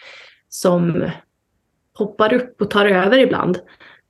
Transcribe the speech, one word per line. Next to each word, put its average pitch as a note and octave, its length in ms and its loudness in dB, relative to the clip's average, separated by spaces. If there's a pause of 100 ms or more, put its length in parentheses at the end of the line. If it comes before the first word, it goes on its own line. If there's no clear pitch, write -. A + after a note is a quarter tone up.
(500)
som F3 540 -2 (880)
hoppar G#3+ 400 -2
upp - 280 -4
och G3+ 80 -4
tar G3+ 160 2
över G3 340 2
ibland, F3+ 400 0 (500)